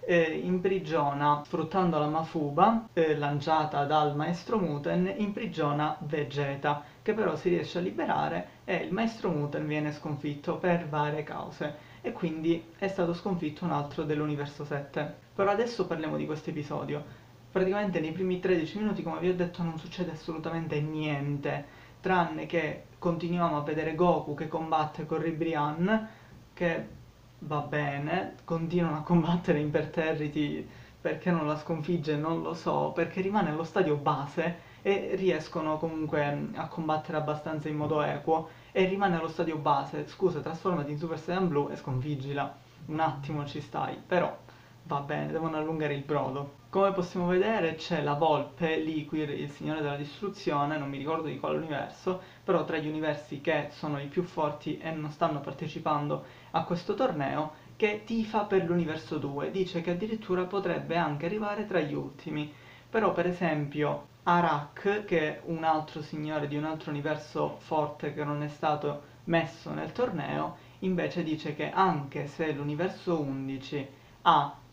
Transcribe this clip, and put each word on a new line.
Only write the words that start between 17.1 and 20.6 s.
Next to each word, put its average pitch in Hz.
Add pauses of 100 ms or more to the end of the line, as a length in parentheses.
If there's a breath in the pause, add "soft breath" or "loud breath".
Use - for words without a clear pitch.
Praticamente 190
nei 156
primi 180
tredici 180
minuti, 208
come 160
vi 175
ho 185
detto, 175
non 165
succede 175
assolutamente 160